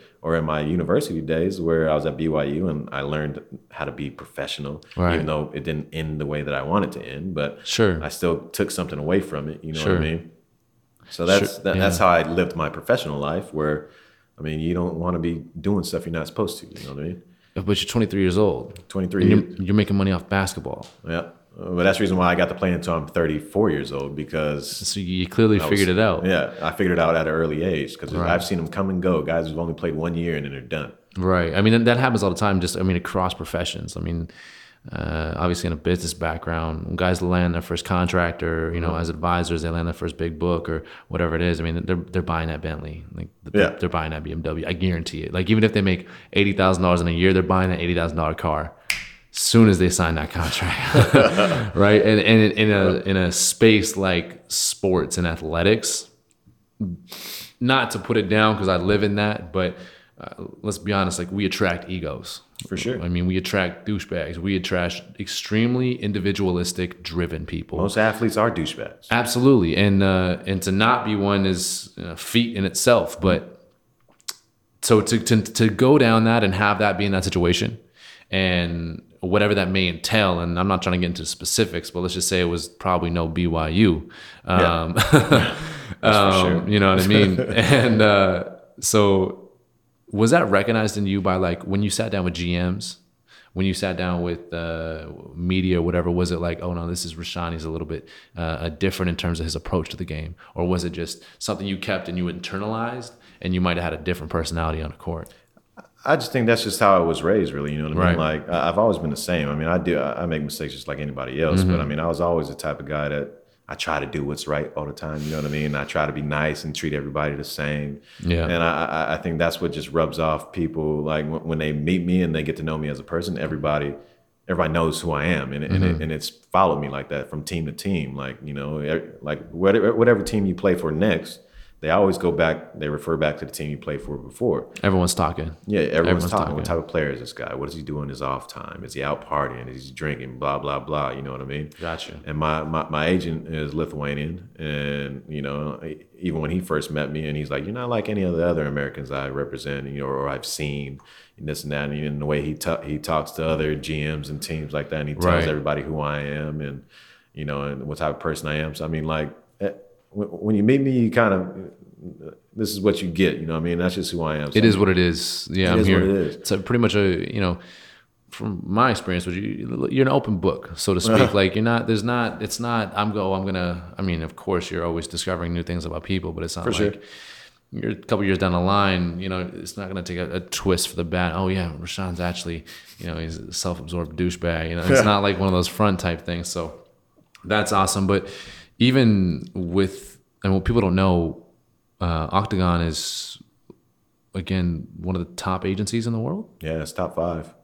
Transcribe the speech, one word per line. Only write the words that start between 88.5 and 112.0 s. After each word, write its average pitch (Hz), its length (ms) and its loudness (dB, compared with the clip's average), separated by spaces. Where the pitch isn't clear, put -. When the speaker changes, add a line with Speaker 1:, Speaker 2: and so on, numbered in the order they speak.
Speaker 2:
so 98 720 4
was 110 200 4
that 160 180 4
recognized 107 480 2
in 104 80 -2
you 98 160 0
by, 92 140 2
like, 90 280 0
when 98 200 -2
you 104 60 0
sat 110 220 -2
down 98 140 0
with 90 80 0
G 87 240 -2
Ms, 90 400 -4
when 95 120 0
you 95 80 2
sat 92 240 -2
down 90 260 -2
with, 87 300 -4
uh, 82 540 -6
media 90 440 2
or 82 40 2
whatever, 87 260 0
was 87 220 2
it 85 80 -2
like, 85 220 -4
"Oh 90 120 -4
no, 85 140 -4
this 87 180 -6
is 82 100 -10
Rashawn, 85 380 -8
he's 80 120 -8
a 80 40 -6
little 80 180 -6
bit, 80 200 -10
uh, 85 40 -6
uh, 82 280 -4
different 90 400 -2
in 85 60 -2
terms 85 240 -2
of 82 60 -2
his 78 100 -4
approach - 340 -2
to - 80 -12
the 92 80 -8
game"? 78 300 -8
Or 87 120 0
was 90 160 2
it 87 80 -4
just 87 300 -8
something 101 300 -6
you 95 100 -4
kept 92 320 -4
and 90 80 -4
you 90 80 -2
internalized 110 840 -6
and 92 120 -2
you 90 80 2
might 87 160 2
have 87 60 -2
had 80 100 -2
a 73 100 -8
different 80 280 -4
personality 80 500 -2
on 78 100 -6
the - 60 -16
court? 82 360 -8
Speaker 1:
I 143 120 4
just 139 180 -4
think 120 140 2
that's 113 160 4
just 101 160 -2
how 98 160 8
I 92 100 8
was 80 180 0
raised, 85 300 2
really, 73 200 -4
you 76 80 -4
know 76 80 -2
what 76 160 -2
I 87 60 6
mean? 85 80 4
Speaker 2:
Right. 78 200 0
Speaker 1:
Like, - 100 -14
I, 82 200 0
I've 87 100 0
always 107 180 4
been 78 140 -4
the 69 60 -4
same. 80 320 -2
I 73 60 -2
mean, 78 120 -2
I 87 100 2
do, 85 220 0
I, 69 240 -4
I - 20 -4
make 80 160 -2
mistakes 73 320 -8
just 69 140 -14
like 71 120 -8
anybody 67 440 -6
else, 85 200 4
but, 92 100 4
Speaker 2:
Mm-hmm. 80 80 2
Speaker 1:
I 73 40 -2
mean, 73 140 -4
I 82 80 0